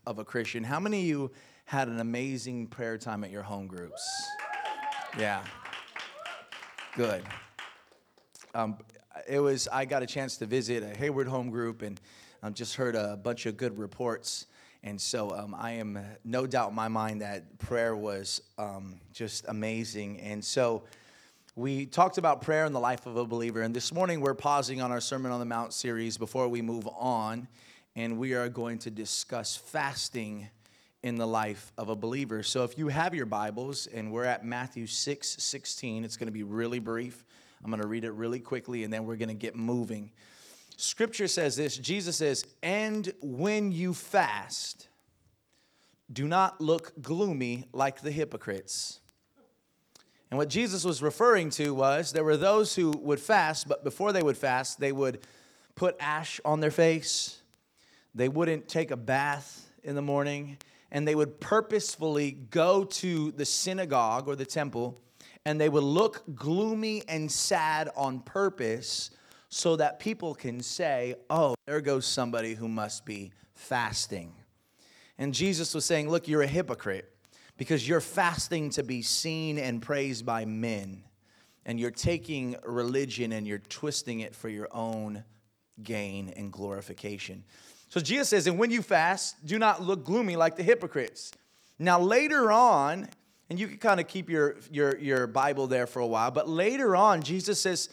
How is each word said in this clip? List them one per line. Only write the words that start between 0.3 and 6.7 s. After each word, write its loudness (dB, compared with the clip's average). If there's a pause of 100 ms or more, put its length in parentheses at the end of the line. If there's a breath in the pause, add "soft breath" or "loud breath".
How -2
many 0
of 0
you -2 (340 loud breath)
had 0
an -4
amazing -4
prayer -6
time -6
at -8
your -10
home -8
groups? -12 (1120)
Yeah. -2 (1500)